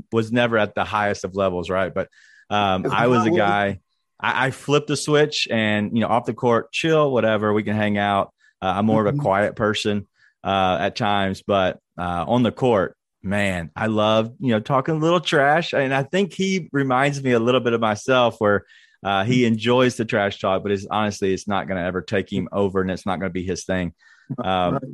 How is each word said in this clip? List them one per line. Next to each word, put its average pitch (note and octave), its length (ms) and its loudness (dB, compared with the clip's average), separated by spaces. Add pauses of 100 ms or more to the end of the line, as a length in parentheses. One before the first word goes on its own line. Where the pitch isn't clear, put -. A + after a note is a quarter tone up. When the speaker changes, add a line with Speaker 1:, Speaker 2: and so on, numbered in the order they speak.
(120)
Speaker 1:
was A2+ 200 0
never A#2+ 260 2
at G#2 180 0
the G2+ 80 0
highest G2+ 400 -2
of F#2 120 -8
levels, F2+ 340 -2
right? F#2 240 -2
But, F#2+ 160 -4 (400)
um, G2+ 340 0
Speaker 2:
That's - 100 -2
Speaker 1:
I A2+ 140 2
was B2 120 4
a - 20 2
Speaker 2:
how G#2+ 60 2
I - 20 4
was. A2 80 2
Speaker 1:
guy. G2+ 420 2 (400)
I, A#2+ 280 0
I C3 40 -2
flipped C#3+ 360 0
the D3 100 -2
switch, D3+ 520 0
and, G#2+ 460 0
you A2+ 60 2
know, G2+ 80 0
off A#2+ 160 2
the A#2+ 80 -4
court, A#2 380 0
chill, D#3 400 2
whatever. G#2+ 420 2
We G#2+ 100 0
can G#2 120 -2
hang G#2 220 0
out. G2+ 360 0 (280)
Uh, F#2+ 160 0
I'm G#2 80 0
more A2 160 4
of G#2 60 2
a G2+ 60 2
Speaker 2:
Mm-hmm. C#3+ 80 -2
Speaker 1:
quiet G2+ 340 0
person, G#2 520 -2 (360)
uh, F#2+ 360 0
at G2 160 -2
times, G2+ 460 -2
but, F#2+ 380 0 (180)
uh, F2 300 -4
on B2 160 2
the G#2+ 80 2
court, A2+ 440 0 (280)
man, F#2+ 520 -2
I G#2+ 100 -4
love, A2 540 2
you C3+ 100 -2
know, A2 100 2
talking C3+ 360 -2
a - 20 -4
little E3+ 220 2
trash. D3+ 540 2
And C3+ 200 0
I C3+ 80 0
think F#3 320 -2
he F#3+ 380 -2
reminds C#3 500 0
me C3 120 2
a A#2 60 4
little B2 220 2
bit A#2 120 0
of A#2 60 0
myself, A#2 600 2
where, G#2 260 2 (380)
uh, G2 200 0
he B2 200 2
Speaker 2:
Mm-hmm. A2+ 100 2
Speaker 1:
enjoys B2 420 2
the A#2 100 -4
trash G2+ 340 -2
talk, F#2+ 240 0
but G2+ 100 -2
it's, G2 160 -6
honestly, G2+ 440 -2
it's F#2 140 -6
not F#2+ 220 -2
gonna F#2 160 -4
ever F#2 160 -4
take F#2+ 320 -4
him F#2 180 -4
over, G2 300 0
and F#2 100 -2
it's F2 140 -8
not F2+ 140 -4
gonna F#2+ 100 -4
be F2+ 160 -6
his F2+ 180 -6
thing. F2+ 300 -4 (500)
Um, F#2 300 0
Speaker 2:
Right. - 100 -4 (100)